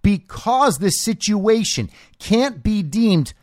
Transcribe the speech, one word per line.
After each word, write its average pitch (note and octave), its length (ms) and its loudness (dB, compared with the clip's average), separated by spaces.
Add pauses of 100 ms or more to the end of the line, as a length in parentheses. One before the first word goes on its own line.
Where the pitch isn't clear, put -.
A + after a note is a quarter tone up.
because A3 760 0
the F#3 120 0
situation G#3 1000 -2 (280)
can't A3+ 440 0
be G#3+ 200 0
deemed F3 500 0 (100)